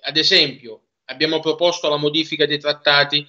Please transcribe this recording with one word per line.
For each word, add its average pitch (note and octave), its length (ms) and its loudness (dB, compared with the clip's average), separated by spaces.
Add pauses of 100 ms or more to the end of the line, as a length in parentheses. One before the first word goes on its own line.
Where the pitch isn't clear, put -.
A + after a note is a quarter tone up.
Ad C#3 160 -6
esempio, C3+ 720 0 (180)
abbiamo D#3 340 -2
proposto D#3+ 500 0
la D3 80 0
modifica D3+ 480 -2
dei D3 140 -2
trattati C#3+ 720 0